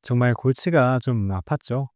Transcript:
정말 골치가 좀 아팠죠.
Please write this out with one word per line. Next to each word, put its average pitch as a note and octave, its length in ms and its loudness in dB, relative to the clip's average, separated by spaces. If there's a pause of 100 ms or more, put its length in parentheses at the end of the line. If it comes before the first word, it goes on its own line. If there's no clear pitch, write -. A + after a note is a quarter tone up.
정말 B2 320 2
골치가 C3 680 2
좀 A2+ 280 0
아팠죠. A#2+ 680 -4